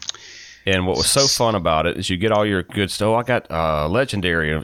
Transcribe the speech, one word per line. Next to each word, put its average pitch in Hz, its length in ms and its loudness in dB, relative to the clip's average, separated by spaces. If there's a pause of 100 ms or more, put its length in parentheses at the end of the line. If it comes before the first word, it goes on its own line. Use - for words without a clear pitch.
(680)
And 92 200 2
what 92 120 0
was - 120 0
so 139 160 4
fun 117 300 2
about 80 320 2
it - 100 -4
is 95 120 -4
you 92 80 -2
get 107 140 0
all 107 140 2
your 98 160 0
good 98 300 -2
stuff. 104 160 -2
"Oh, 113 80 2
I 120 80 2
got, 123 260 -2
uh, 78 380 0
legendary. 87 760 0